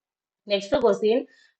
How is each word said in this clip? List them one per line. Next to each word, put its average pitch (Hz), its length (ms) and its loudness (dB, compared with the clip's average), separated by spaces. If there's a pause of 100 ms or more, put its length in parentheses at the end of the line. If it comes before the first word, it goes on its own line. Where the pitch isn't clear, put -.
(460)
நெக்ஸ்ட் 202 320 -2
கொஸ்டின், 214 440 2 (380)